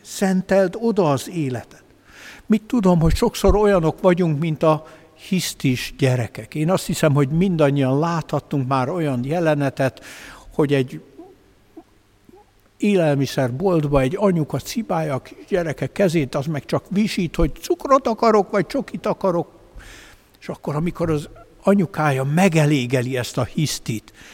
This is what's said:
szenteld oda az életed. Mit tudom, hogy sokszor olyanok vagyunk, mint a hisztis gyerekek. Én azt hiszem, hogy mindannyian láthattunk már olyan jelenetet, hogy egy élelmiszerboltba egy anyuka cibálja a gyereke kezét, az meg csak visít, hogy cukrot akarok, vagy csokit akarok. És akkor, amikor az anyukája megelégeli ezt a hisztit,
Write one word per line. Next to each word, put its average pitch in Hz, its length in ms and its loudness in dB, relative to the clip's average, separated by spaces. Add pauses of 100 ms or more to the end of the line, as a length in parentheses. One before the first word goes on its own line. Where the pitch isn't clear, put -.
szenteld 190 800 0
oda 202 300 2
az 135 200 -2
életed. 135 540 -6 (640)
Mit 214 140 2
tudom, 185 380 2
hogy 160 140 4
sokszor 196 420 2
olyanok 196 440 2
vagyunk, 175 380 2
mint 160 240 -4
a 156 240 2 (420)
hisztis - 720 -2
gyerekek. 120 560 -2
Én 156 160 -2
azt - 160 -2
hiszem, 156 280 2
hogy 143 140 2
mindannyian 143 720 2
láthattunk 151 680 -2
már 131 200 0
olyan 147 360 -2
jelenetet, 143 800 -2 (500)
hogy 143 200 0
egy 135 260 -2 (1800)
élelmiszerboltba 147 1200 0
egy 131 180 -2
anyuka 170 400 0
cibálja 160 560 -6
a 127 80 -6 (260)
gyereke 165 380 -4
kezét, 160 480 0
az 139 120 -4
meg 151 180 -6
csak - 240 -4
visít, 196 480 -2
hogy 160 240 2
cukrot 277 460 0
akarok, 220 440 2
vagy 196 160 0
csokit 233 400 -6
akarok. 175 460 -2 (880)
És - 80 -20
akkor, - 260 -8
amikor 165 360 -2
az 151 180 -2 (340)
anyukája 151 600 2
megelégeli 143 920 2
ezt 123 220 -6
a 123 60 0
hisztit, - 680 -6 (220)